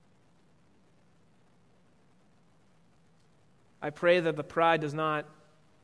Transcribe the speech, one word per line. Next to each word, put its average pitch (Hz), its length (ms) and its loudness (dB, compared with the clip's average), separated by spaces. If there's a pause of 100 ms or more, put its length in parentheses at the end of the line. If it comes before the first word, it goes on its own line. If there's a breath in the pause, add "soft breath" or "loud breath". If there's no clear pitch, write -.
(3750)
I 147 80 -6
pray 175 300 2
that 160 160 0
the 147 80 -8
pride 165 380 2
does 143 120 -6
not 156 320 -2 (580)